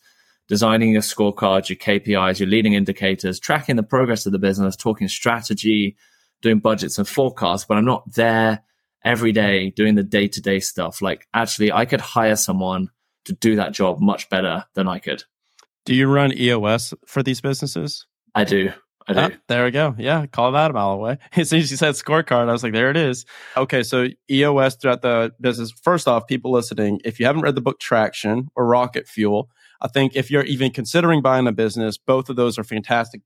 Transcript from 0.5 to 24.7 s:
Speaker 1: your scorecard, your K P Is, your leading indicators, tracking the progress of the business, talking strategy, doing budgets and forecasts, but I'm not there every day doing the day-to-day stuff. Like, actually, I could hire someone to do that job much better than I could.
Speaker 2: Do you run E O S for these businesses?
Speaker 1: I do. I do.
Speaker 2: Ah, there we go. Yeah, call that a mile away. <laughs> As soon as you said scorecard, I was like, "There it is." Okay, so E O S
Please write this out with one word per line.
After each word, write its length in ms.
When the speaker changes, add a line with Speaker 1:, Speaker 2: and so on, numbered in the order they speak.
Speaker 1:
your 100
scorecard, 640
your 80
K 220
P 160
Is, 260
your 80
leading 260
indicators, 640
tracking 360
the 60
progress 420
of 80
the 60
business, 380
talking 320
strategy, 880
doing 180
budgets 380
and 100
forecasts, 560
but 120
I'm 80
not 300
there 480
every 280
day 380
doing 240
the 80
day-to-day 580
stuff. 420
Like, 320
actually, 360
I 140
could 160
hire 340
someone 560
to 60
do 240
that 160
job 280
much 300
better 340
than 140
I 120
could. 240
Speaker 2:
Do 100
you 120
run 260
E 200
O 120
S 300
for 180
these 180
businesses? 640
Speaker 1:
I 100
do. 280
I 40
do. 80
Speaker 2:
Ah, 100
there 180
we 60
go. 260
Yeah, 300
call 240
that 220
a 20
mile 160
away. 360
<laughs> 100
As 140
soon 100
as 100
you 60
said 180
scorecard, 540
I 40
was 120
like, 80
"There 180
it 60
is." 280
Okay, 280
so 240
E 160
O 140
S 160